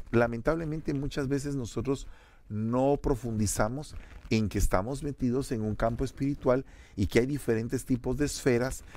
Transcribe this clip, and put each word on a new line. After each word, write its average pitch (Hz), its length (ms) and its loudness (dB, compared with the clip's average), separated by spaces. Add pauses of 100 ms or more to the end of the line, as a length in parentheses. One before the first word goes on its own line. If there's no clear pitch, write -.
(100)
lamentablemente, 147 840 2
muchas 139 340 -2
veces 139 280 -2
nosotros 127 500 -2 (420)
no 123 520 2
profundizamos 113 920 0 (340)
en 110 200 4
que 104 100 -2
estamos 107 440 0
metidos 131 500 -2
en 110 100 -2
un 107 140 0
campo 120 280 2
espiritual 135 600 0 (320)
y 101 100 2
que - 140 6
hay 123 60 2
diferentes 123 580 -2
tipos 127 320 0
de 147 100 0
esferas 127 580 0 (120)